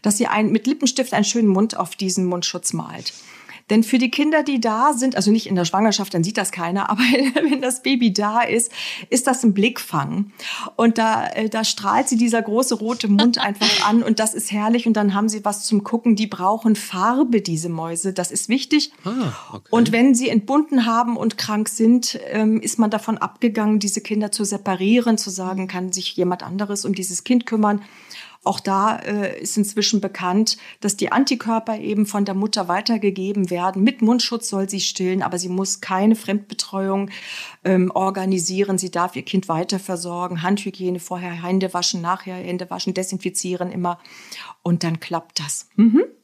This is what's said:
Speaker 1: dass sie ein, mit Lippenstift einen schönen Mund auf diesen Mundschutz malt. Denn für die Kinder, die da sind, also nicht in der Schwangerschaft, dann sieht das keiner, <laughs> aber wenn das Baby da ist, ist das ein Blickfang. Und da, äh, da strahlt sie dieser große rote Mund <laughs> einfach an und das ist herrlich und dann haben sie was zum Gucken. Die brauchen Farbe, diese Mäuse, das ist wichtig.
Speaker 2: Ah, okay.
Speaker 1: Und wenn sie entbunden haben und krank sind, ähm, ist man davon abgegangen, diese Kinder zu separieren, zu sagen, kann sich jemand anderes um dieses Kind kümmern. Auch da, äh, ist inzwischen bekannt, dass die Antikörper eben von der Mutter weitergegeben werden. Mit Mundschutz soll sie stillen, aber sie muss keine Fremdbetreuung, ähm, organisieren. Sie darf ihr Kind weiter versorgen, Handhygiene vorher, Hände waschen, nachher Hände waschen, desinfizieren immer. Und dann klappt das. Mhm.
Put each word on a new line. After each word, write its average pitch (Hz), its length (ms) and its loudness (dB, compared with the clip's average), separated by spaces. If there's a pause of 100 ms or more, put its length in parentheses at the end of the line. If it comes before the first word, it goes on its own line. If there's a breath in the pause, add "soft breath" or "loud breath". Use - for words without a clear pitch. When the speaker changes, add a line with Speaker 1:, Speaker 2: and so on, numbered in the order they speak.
Speaker 1:
dass 208 140 2
sie 240 100 0
ein, 214 240 2
mit 220 160 2
Lippenstift 262 480 0
einen 208 100 4
schönen 220 240 2
Mund 196 280 4
auf - 180 -4
diesen 190 300 -2
Mundschutz 175 480 -4
malt. - 400 -10 (580 loud breath)
Denn 220 120 6
für 247 160 2
die 247 120 2
Kinder, 302 340 2
die 269 180 0
da 233 320 2
sind, 254 200 0
also 202 160 2
nicht 220 160 2
in 196 80 -2
der 175 120 2
Schwangerschaft, 196 480 0
dann 170 100 2
sieht 208 140 -2
das 185 140 -2
keiner, 175 380 -4
<laughs> - 0 -
aber 220 120 2
wenn 269 580 2
das 254 220 -4
Baby 240 320 2
da 214 260 0
ist, 233 320 0 (380 loud breath)
ist - 160 2
das 254 180 0
ein 214 80 6
Blickfang. 190 800 -2 (440 loud breath)
Und 233 200 4
da, 220 300 0
äh, 220 240 -4
da 220 140 -2
strahlt 214 440 0
sie 247 80 0
dieser 233 240 2
große 233 360 0
rote 220 320 -4
Mund 226 300 6
<laughs> - 60 -2
einfach 208 420 0
an 226 160 4
und 220 180 2
das 220 120 0
ist - 200 -6
herrlich 220 340 2
und 226 80 4
dann 208 180 2
haben 208 160 2
sie 214 160 -6
was 208 220 -2
zum 202 180 2
Gucken. 226 320 2
Die 214 100 0
brauchen 214 500 2
Farbe, 233 680 2
diese 165 260 -4
Mäuse, 165 460 -4
das 175 160 -4
ist - 180 -6
wichtig. 269 420 0 (140)
Speaker 2:
Ah, 208 300 -2 (180)
okay. - 160 -16
Speaker 1:
Und 226 240 4
wenn 240 220 6
sie 240 160 0
entbunden 262 560 2
haben 233 320 0
und 226 180 -2
krank 214 320 -2
sind, 233 500 2 (120)
ähm, 220 320 2
ist - 160 -4
man 220 120 4
davon 214 280 -2
abgegangen, 214 640 0
diese 208 200 -2
Kinder 208 320 -2
zu 208 120 -2
separieren, 202 720 2
zu 214 100 -6
sagen, 185 400 -6
kann 185 240 -6
sich 185 240 -6
jemand 180 260 0
anderes 202 440 -6
um 202 80 0
dieses 180 280 -6
Kind 240 220 2
kümmern. 208 380 0 (640 loud breath)
Auch - 160 -2
da, 196 400 0
äh, 208 420 -4
ist - 160 -6
inzwischen 208 420 0
bekannt, 190 580 0 (220 loud breath)
dass 202 160 -2
die - 140 -2
Antikörper 226 680 0
eben 208 260 0
von 202 180 0
der 196 120 -4
Mutter 208 320 -2
weitergegeben 196 840 0
werden. 185 320 0
Mit 269 180 4
Mundschutz 233 480 0
soll 196 220 -2
sie 196 100 -4
stillen, 185 440 -2
aber 180 160 -4
sie 185 80 -6
muss 190 320 -4
keine 202 340 4
Fremdbetreuung, 196 960 -4 (540 loud breath)
ähm, 185 280 4
organisieren. 190 840 0
Sie 180 140 -6
darf 180 240 -2
ihr - 80 -8
Kind 190 240 -2
weiter 180 320 -2
versorgen, 175 640 -6
Handhygiene 185 580 -2
vorher, 180 320 -8 (100)
Hände 185 320 -2
waschen, 180 260 -2
nachher 185 360 -4
Hände 180 340 -8
waschen, 180 240 -6
desinfizieren 180 800 -4
immer. 175 260 -4 (640 loud breath)
Und 170 220 0
dann 165 160 -2
klappt - 400 -8
das. - 340 -8
Mhm. 226 300 6 (200)